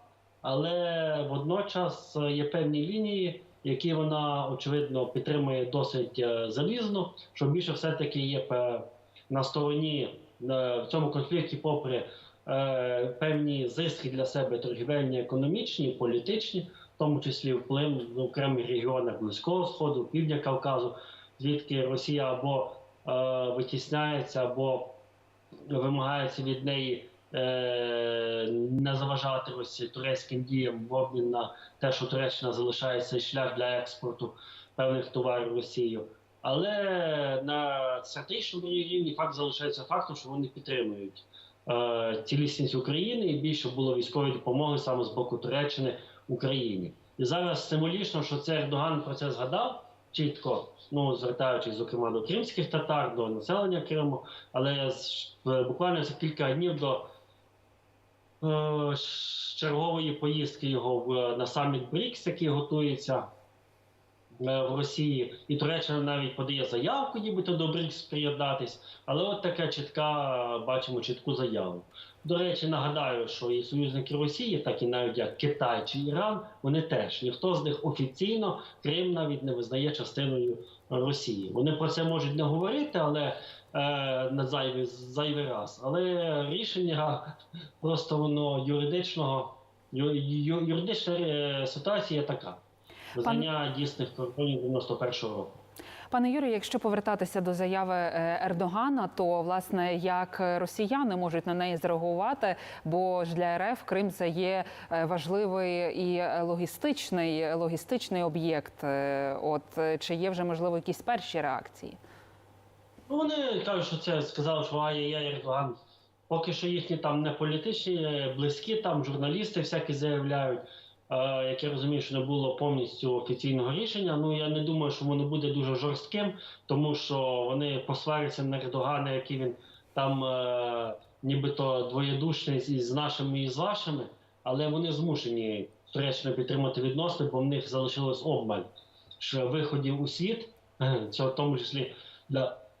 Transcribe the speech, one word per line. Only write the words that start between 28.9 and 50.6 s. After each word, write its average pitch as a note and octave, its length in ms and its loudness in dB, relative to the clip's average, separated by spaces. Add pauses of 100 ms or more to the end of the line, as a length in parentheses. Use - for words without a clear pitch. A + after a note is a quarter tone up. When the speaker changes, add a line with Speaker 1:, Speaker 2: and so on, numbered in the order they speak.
Speaker 1:
заважати C3+ 580 0
Росії A#2+ 360 -6
турецьким B2+ 560 -2
діям B2 420 0
в B2+ 80 -6
обмін B2 360 2
на A#2+ 240 -2 (240)
те, C3 140 2
що B2+ 140 -2
Туреччина C3 460 0
залишає B2 480 0
цей B2 200 0
шлях C3 360 -2
для B2 140 0
експорту B2 600 -4 (420)
певних C3 340 2
товарів B2 440 0
в - 20 -2
Росію. A#2 500 0 (380)
Але D#3 300 2 (720)
на C#3+ 360 0 (240)
стратегічному F3+ 640 -6
рівні F3 480 0
факт D3+ 200 -2
залишається C#3+ 500 -2
фактом, D#3+ 320 -2
що B2+ 120 -14
вони C#3 200 -2
підтримують, G#2+ 760 -4 (440)
е, A#2 560 2
цілісність C#3+ 500 2
України, F#3+ 520 0
і D3+ 120 2
більше D3 300 0
було C3 260 2
військової C3 380 2
допомоги C#3 460 2
саме B2+ 260 0
з A2 40 -4
боку B2 300 -2
Туреччини C3+ 600 0 (300)
Україні. A#2 640 -2 (260)
І C3 60 2
зараз E3+ 440 0
символічно, E3 540 2
що D3 140 -2
це D#3 240 0
Ердоган D3 420 0
про C#3 120 -6
це C#3+ 160 -4
згадав D3+ 540 -2 (280)
чітко, B2+ 560 0 (220)